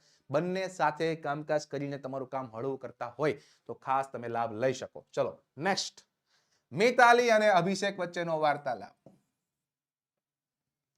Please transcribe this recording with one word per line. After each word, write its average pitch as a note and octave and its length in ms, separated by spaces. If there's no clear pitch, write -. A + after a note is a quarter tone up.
બંને F3+ 380
સાથે D#3+ 480
કામકાજ D3+ 520
કરીને C#3 300
તમારું C3 300
કામ C3 180
હળવું B2 320
કરતા A#2+ 400
હોય D3 220
તો A#2 80
ખાસ C3+ 380
તમે A#2+ 160
લાભ A#2 240
લઈ B2+ 200
શકો. - 400
ચલો, B2+ 300
નેક્સ્ટ, - 480
મિતાલી A#3+ 580
અને G#3+ 180
અભિષેક F#3+ 520
વચ્ચેનો E3+ 400
વાર્તાલાપ. C#3 720